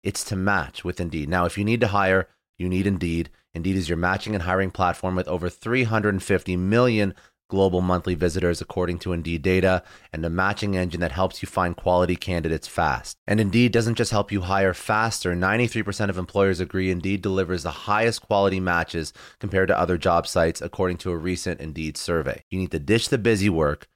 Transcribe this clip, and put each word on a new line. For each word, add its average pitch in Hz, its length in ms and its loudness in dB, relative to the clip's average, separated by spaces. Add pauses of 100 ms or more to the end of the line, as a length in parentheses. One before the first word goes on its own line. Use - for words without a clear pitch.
It's - 240 -6
to 104 100 -6
match 92 500 -2
with 87 160 -6
Indeed. 78 260 -4
Now, 87 180 2
if 85 120 -2
you 101 80 -2
need 117 160 2
to 117 60 2
hire, 95 420 2 (280)
you 90 120 -4
need 95 180 0
Indeed. 85 420 0 (240)
Indeed 85 220 -2
is 87 140 -2
your 85 80 0
matching 95 360 -2
and 92 100 -4
hiring 95 280 0
platform 92 440 0
with 90 120 -2
over 87 220 -2
three 123 340 -2
hundred 107 400 0
fifty 92 320 0
million 104 580 2 (360)
global 95 320 2
monthly 90 340 0
visitors, 87 460 0
according 87 360 -4
to 92 140 -4
Indeed 85 300 -2
data, 92 420 4 (300)
and 80 100 -4
a 85 60 -2
matching 95 480 0
engine 87 240 -2
that 85 100 0
helps 92 300 -2
you 95 60 -8
find 87 280 -2
quality 90 400 2
candidates 82 500 -2
fast. - 520 -2 (100)
And 107 140 2
Indeed 107 320 2
doesn't 117 220 2
just 117 160 -2
help 101 200 0
you 101 100 0
hire 95 320 2
faster. 107 640 -2
Ninety-three 107 480 0
percent 101 260 -2
of 90 80 -4
employers 92 420 2
agree 92 320 -2
Indeed 92 300 -2
delivers 92 420 -2
the 85 80 -4
highest 110 500 0
quality 98 380 2
matches 85 520 -2 (280)
compared 95 280 2
to - 100 4
other 90 200 2
job 85 300 2
sites, 82 340 2
according 90 380 -2
to 92 120 -6
a 85 60 -4
recent 87 420 -4
Indeed 78 380 -8
survey. 78 540 -2
You 92 80 -4
need 92 120 -4
to 80 80 -2
ditch 104 300 2
the 135 80 2
busy 104 320 2
work. 78 460 0